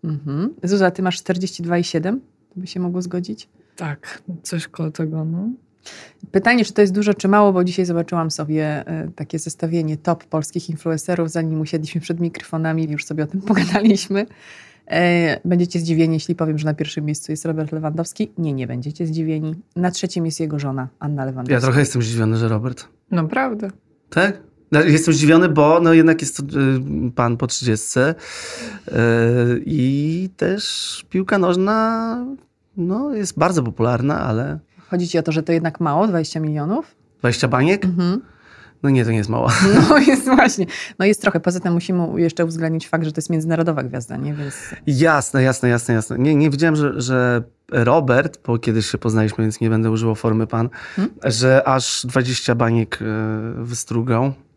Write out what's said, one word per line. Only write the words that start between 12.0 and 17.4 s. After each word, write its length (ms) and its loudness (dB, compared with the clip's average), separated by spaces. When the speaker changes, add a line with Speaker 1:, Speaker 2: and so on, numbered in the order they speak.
Speaker 1:
przed 200 -6
mikrofonami, 680 -4
już 140 -6
sobie 200 -4
o 20 -4
tym 200 -6
<laughs> 40 -2
pogadaliśmy. 760 2
E, 600 2
będziecie 320 2
zdziwieni, 340 2
jeśli 200 -2
powiem, 240 -2
że 60 -6
na 100 0
pierwszym 300 -6
miejscu 280 -6
jest 120 -8